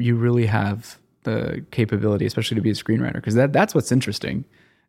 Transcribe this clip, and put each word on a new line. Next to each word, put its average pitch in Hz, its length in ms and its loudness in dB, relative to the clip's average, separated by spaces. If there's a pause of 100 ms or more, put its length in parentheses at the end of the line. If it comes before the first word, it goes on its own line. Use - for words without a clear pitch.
you 120 160 2
really 120 300 2
have 104 520 -2 (260)
the - 460 -4
capability, 107 540 0
especially 113 300 -2
to 110 80 0
be 107 80 2
a 101 40 0
screenwriter, 117 480 -2
'cause 107 120 -2
that, 139 180 4
that's 185 220 2
what's 131 180 0
interesting. 123 520 -2 (440)